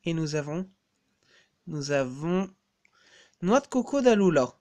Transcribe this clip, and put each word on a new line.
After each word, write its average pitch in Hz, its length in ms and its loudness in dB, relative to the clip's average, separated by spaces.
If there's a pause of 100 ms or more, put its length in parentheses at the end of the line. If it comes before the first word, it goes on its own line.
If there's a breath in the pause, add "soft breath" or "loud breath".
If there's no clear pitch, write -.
Et 170 100 -4
nous 156 220 -4
avons... 156 340 -6 (960 soft breath)
Nous 147 240 -8
avons... 147 580 -2 (920 soft breath)
Noix 226 200 2
de - 40 -20
Coco 262 360 -2
d'Alola. 190 600 4